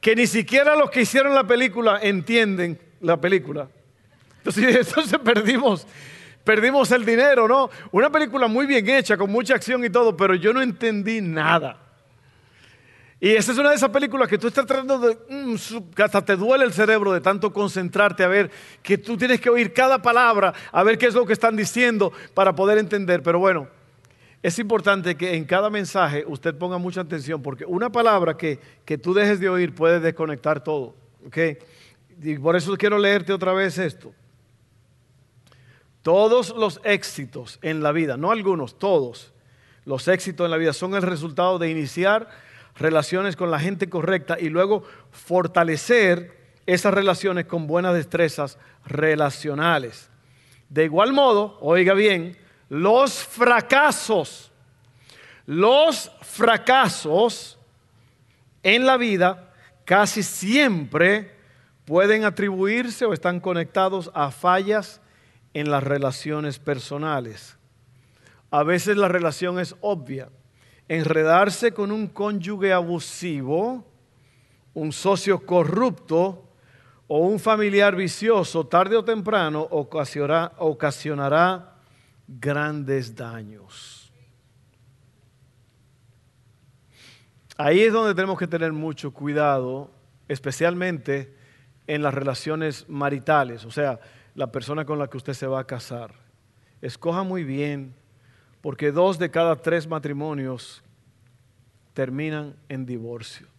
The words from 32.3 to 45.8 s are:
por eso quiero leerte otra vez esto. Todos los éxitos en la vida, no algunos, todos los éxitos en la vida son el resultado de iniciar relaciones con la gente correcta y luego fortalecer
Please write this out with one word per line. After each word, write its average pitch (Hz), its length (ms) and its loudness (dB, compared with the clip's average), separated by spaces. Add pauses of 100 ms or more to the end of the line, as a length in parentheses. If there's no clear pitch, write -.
por 165 200 0
eso 180 180 -2
quiero 208 220 2
leerte 196 340 2
otra 185 220 -2
vez 190 240 -2
esto. 156 360 -8 (1900)
Todos 214 560 2
los 208 260 -2
éxitos 139 800 -6
en 156 200 -4
la 147 120 0
vida, 151 240 -2
no 165 140 -2
algunos, 185 460 -2
todos 151 560 -2 (520)
los 135 240 -4
éxitos 185 340 0
en 165 80 -2
la 160 60 -2
vida 160 160 0
son 180 200 -6
el 196 100 -2
resultado 175 540 -2
de 165 120 -2
iniciar 175 580 -2 (480)
relaciones 160 600 0
con 180 120 -2
la 156 100 0
gente 170 300 -4
correcta 170 480 -2
y 160 120 -4
luego 185 340 0 (280)
fortalecer 175 1300 0 (280)